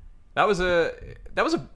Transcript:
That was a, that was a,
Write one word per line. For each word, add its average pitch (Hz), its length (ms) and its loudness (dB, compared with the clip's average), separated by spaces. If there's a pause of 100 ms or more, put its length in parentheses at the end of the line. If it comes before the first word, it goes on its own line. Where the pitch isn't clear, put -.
(340)
That 165 140 4
was 190 140 2
a, 175 320 2 (420)
that 202 80 2
was 247 100 2
a, 147 220 -2